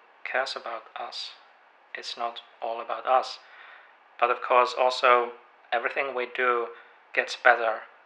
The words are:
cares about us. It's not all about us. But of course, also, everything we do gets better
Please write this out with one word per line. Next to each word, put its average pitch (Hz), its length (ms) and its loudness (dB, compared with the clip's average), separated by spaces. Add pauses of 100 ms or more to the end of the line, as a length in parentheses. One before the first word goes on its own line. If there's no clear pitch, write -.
(300)
cares 131 260 -4
about 117 280 -10 (160)
us. - 320 -12 (640)
It's - 220 -12
not 117 240 -6 (200)
all 117 200 -6
about 117 260 -6
us. 127 320 0 (800)
But 120 100 4
of 120 120 -2
course, 123 380 4
also, 123 500 4 (440)
everything 131 400 -2
we 123 220 -4
do 120 320 0 (480)
gets 127 200 -2
better 117 440 4 (260)